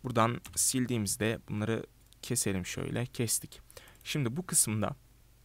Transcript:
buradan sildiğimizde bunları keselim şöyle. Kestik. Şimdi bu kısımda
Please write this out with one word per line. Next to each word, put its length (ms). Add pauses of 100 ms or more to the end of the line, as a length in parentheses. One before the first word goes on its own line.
buradan 380 (140)
sildiğimizde 840 (100)
bunları 360 (360)
keselim 440
şöyle. 400
Kestik. 560 (420)
Şimdi 340
bu 80
kısımda 500 (500)